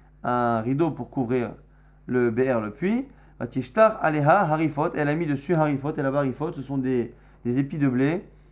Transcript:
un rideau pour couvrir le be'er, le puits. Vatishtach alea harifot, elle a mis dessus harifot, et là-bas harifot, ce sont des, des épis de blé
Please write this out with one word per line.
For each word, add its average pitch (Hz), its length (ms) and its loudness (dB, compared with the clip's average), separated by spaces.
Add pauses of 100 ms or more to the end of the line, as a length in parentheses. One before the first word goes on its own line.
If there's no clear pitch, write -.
(220)
un 120 380 0
rideau 139 280 0
pour 120 200 -8
couvrir 120 420 -2 (560)
le 123 240 2
be'er, 123 280 2
le 107 120 -4
puits. 226 360 -2 (320)
Vatishtach - 640 2
alea 151 400 4
harifot, 151 540 0
elle 147 140 0
a 147 60 0
mis 170 100 -2
dessus 147 280 -2
harifot, 151 420 0
et 151 60 -2
là-bas 135 180 0
harifot, 143 340 -4
ce 139 80 -10
sont 135 160 -6
des, 127 360 0 (300)
des 123 160 0
épis 139 180 -4
de 139 100 2
blé 135 400 0 (240)